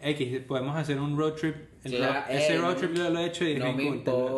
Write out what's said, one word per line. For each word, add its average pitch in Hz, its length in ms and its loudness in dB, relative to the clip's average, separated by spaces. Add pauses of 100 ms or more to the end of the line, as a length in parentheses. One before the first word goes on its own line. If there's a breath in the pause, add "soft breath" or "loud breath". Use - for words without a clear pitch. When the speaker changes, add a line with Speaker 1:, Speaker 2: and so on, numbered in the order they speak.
Speaker 1:
X, 135 460 -2
podemos 139 300 -2
hacer 143 240 -2
un 147 180 0
road 156 140 2
trip. 156 240 -2 (260)
El 127 140 -4
Speaker 2:
Claro, 135 320 2
Speaker 1:
ro-, 127 80 -2
ese 151 180 4
Speaker 2:
eh, 160 40 2
Speaker 1:
road 175 160 2
Speaker 2:
no - 20 0
Speaker 1:
trip 170 160 0
Speaker 2:
me, 175 60 0
Speaker 1:
yo 175 120 2
lo 165 80 2
he 170 80 2
hecho 175 180 -2
y 156 100 2
es 135 40 0
Speaker 2:
no 123 60 0
Speaker 1:
bien 127 140 0
Speaker 2:
me 139 80 0
Speaker 1:
cool, 123 180 -2
te 135 80 0
lo, 127 40 4
te 127 140 2
lo 135 80 0